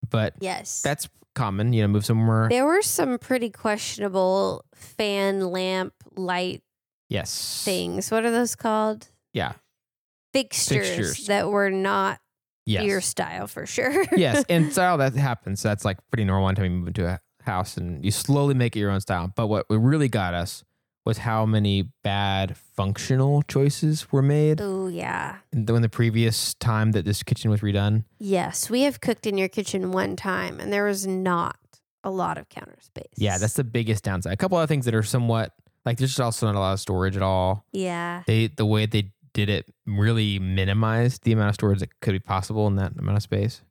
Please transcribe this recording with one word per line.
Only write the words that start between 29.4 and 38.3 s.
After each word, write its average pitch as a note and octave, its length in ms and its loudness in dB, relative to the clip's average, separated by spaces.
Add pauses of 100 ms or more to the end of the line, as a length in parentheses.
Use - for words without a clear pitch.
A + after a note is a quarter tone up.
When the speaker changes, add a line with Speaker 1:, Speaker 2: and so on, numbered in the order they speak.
Speaker 2:
kitchen F#3 440 -4
one F#3+ 240 -2
time F#3 420 -4
and - 140 -6
there G3+ 140 0
was G3 200 -2
not F#3 520 -2 (440)
a G3 80 -6
lot F3 280 -4
of - 100 -16
counter - 320 -18
space. - 240 -18 (140)
Speaker 1:
Yeah, G2+ 180 2
that's G#2+ 160 0
the C#3+ 120 0
biggest A2+ 400 -2
downside. F#2 280 -2
A G2 60 -2
couple F#3 180 0
other E3 100 4
things C#3+ 200 0
that A2+ 80 0
are A2 80 4
somewhat, A#2 500 0 (320)
like, A#2 140 0
there's C3 140 2
just C3+ 80 -2
also A#2 260 0
not G#2 80 2
a G2+ 60 2
lot F#2+ 120 2
of F#2+ 80 -2
storage F#2+ 340 0
at G2 80 0
all. F#2+ 500 0
Speaker 2:
Yeah. F3 540 -4
Speaker 1:
They, A2+ 200 2